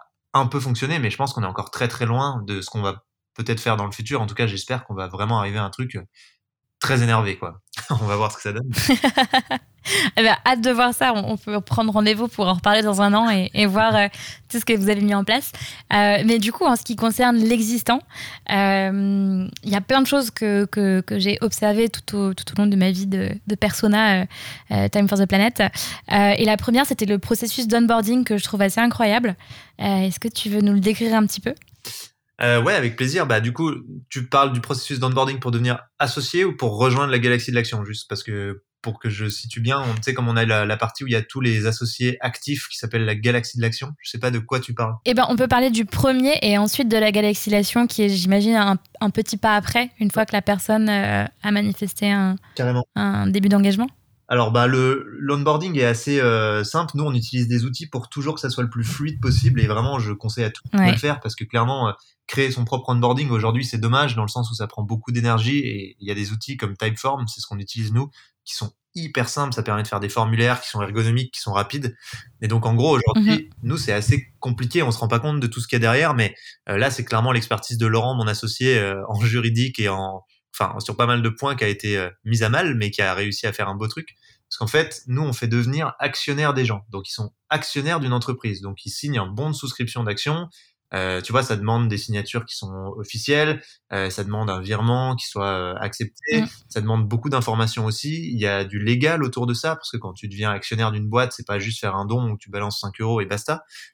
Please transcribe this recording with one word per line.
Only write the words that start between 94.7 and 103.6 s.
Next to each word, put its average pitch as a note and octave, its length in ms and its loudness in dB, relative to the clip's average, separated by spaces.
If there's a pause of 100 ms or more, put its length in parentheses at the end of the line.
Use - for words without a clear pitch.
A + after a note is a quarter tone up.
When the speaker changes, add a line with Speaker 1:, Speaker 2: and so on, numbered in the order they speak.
Speaker 1:
qui - 100 -8
soit, G2 240 -4
euh, F#2 300 -4
accepté, A2 600 -4
Speaker 2:
Mm. A2 60 0 (240)
Speaker 1:
ça A2 100 -6
demande A2 260 0
beaucoup A#2 220 -2
d'informations A2+ 560 0
aussi. D3+ 480 -6
Il A#2 80 -4
y G#2 60 0
a G2 180 0
du G2 180 -8
légal C#3 400 2
autour B2 240 -2
de A#2+ 60 0
ça, D#3+ 240 -4
parce - 140 -14
que A#2 80 -8
quand G2 160 -12
tu G#2 140 -12
deviens G#2 220 -4
actionnaire A2 400 -2
d'une G#2+ 160 -4
boîte, B2 300 0
c'est A2+ 100 -14
pas G2+ 120 -2
juste A2+ 200 -6
faire G2 160 -4
un G2+ 120 -4
don A#2 240 -2
où G#2 80 -4
tu - 100 -20
balances G2+ 320 -6
cinq G2 220 -8
euros A2+ 180 0
et G2 60 -2
basta. G#2 380 -4 (300)